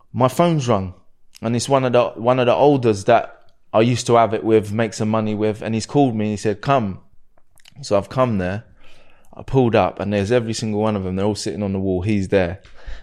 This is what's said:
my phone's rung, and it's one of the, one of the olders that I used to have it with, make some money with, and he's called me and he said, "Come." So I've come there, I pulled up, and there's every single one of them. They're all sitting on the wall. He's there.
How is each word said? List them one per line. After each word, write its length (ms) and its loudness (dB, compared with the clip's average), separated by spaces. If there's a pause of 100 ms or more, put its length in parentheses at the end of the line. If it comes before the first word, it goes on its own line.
(120)
my 160 2
phone's 400 2
rung, 280 0 (460)
and 140 -4
it's 140 -4
one 160 2
of 80 0
the, 220 4
one 240 0
of 60 0
the 100 4
olders 500 2
that 320 2 (360)
I 80 4
used 260 0
to 80 4
have 180 4
it 100 -4
with, 300 2
make 200 -2
some 160 -4
money 240 -2
with, 280 -4
and 120 -4
he's 120 -4
called 300 2
me 100 -2
and 60 -2
he 60 -4
said, 240 -4
"Come." 380 -2 (840)
So 160 0
I've 120 -4
come 280 0
there, 280 -4 (680)
I 100 -18
pulled 320 2
up, 260 2
and 100 -4
there's 180 0
every 240 0
single 280 -4
one 160 0
of 80 -4
them. 100 -4
They're 100 -2
all 100 -2
sitting 280 -6
on 80 -4
the 80 -4
wall. 220 -2
He's 260 -2
there. 340 0 (420)